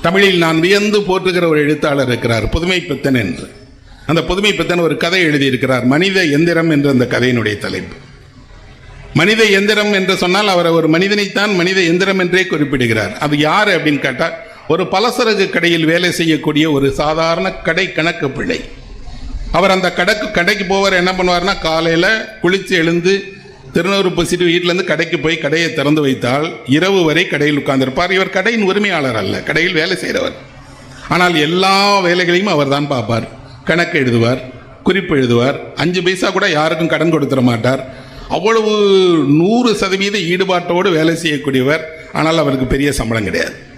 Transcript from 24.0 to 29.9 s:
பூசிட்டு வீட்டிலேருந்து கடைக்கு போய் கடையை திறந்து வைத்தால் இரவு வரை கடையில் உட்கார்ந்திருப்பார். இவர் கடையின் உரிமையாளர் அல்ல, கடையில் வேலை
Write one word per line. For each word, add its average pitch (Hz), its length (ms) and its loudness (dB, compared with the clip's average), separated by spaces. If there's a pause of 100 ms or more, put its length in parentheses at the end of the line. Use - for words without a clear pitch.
பூசிட்டு 170 400 -2
வீட்டிலேருந்து 175 360 0
கடைக்கு 165 340 -2
போய் 160 200 -2
கடையை 156 360 0
திறந்து 151 260 2
வைத்தால் 135 460 0 (200)
இரவு 180 380 2
வரை 160 220 2
கடையில் 147 320 0
உட்கார்ந்திருப்பார். 135 520 0
இவர் 190 200 0
கடையின் 214 320 0
உரிமையாளர் 185 540 0
அல்ல, 98 260 -4
கடையில் 165 300 -2
வேலை 175 240 0